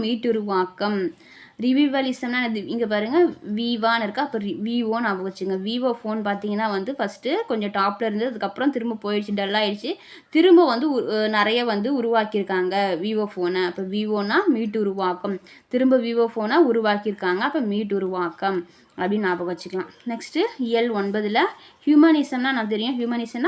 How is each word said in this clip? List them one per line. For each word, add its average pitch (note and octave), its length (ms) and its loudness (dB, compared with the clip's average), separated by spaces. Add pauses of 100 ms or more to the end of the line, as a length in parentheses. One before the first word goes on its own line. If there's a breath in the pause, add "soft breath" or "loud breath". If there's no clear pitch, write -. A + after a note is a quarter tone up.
மீட்டுருவாக்கம். G#3 1120 -2 (480 loud breath)
ரிவிவலிசம்னா C4 840 0
என்னது? A3 220 -4
இங்க A3+ 200 -2
பாருங்க, A#3 420 2 (260)
விவான்னு A#3 480 0
இருக்கு. G#3 180 -4
அப்போ C#4 180 -4
ரி-, G3+ 240 -4
விவோ A3+ 380 -2
ஞாபகம் F#3+ 280 -2
வச்சுங்க. F#3+ 380 -6
விவோ A#3+ 360 -2
ஃபோன் G#3+ 240 -4
பார்த்தீங்கன்னா G#3 420 -2
வந்து G3+ 280 -4
ஃபஸ்ட்டு A#3+ 380 -4 (120)
கொஞ்சம் G#3 240 -2
டாப்ல G3+ 300 0
இருந்தது, A3 280 -2
அதுக்கப்புறம் A3+ 420 -4
திரும்ப A#3 320 -4
போயிடுச்சு, G#3 300 -2
டல் G3+ 200 -2
ஆயிடுச்சு. G#3+ 420 -2 (340 loud breath)
திரும்ப E4+ 360 8
வந்து C4 260 0
உ-, G#3+ 200 -2
அ, G#3+ 160 2
நிறைய A3 380 2
வந்து A#3 380 0
உருவாக்கியிருக்காங்க G3 960 0
விவோ G#3+ 360 -2
ஃபோனை. F#3 300 0
அப்போ F3+ 160 -4
விவோனா G#3 540 -2 (180)
மீட்டுருவாக்கம், G3 880 -2 (280 loud breath)
திரும்ப B3+ 300 4
விவோ A#3 380 2
ஃபோனை A3 200 0 (160)
உருவாக்கியிருக்காங்க. G#3 640 0
அப்போ C#4 240 -2
மீட்டுருவாக்கம் F#3+ 1040 -2 (320 loud breath)
அப்படின்னு G3+ 220 0
ஞாபகம் F3+ 360 -2
வச்சுக்கலாம். F#3 320 -8 (180)
நெக்ஸ்ட் A#3 340 -6 (180)
இயல் A#3 360 0
ஒன்பதுல G#3 460 -2 (460 loud breath)
ஹியூமனிசம்னா D4 520 6
நான் B3+ 300 0
தெரியும். A3 340 -2
ஹியூமனிசம்னா A#3 460 -2